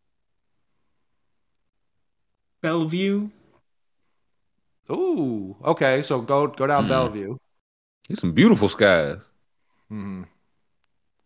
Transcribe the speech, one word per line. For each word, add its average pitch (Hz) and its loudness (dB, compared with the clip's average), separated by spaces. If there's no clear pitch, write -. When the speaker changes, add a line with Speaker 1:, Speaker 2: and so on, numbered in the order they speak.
Speaker 1:
Bellevue? 180 -2
Speaker 2:
Ooh, 135 -4
okay, 131 2
so 143 -2
go, 139 0
go 131 -2
down 143 2
Speaker 3:
Hmm. - -2
Speaker 2:
Bellevue. 117 -2
Speaker 3:
There's - -8
some 87 -2
beautiful 170 6
skies. 87 2
Speaker 2:
Mm-hmm. 98 -12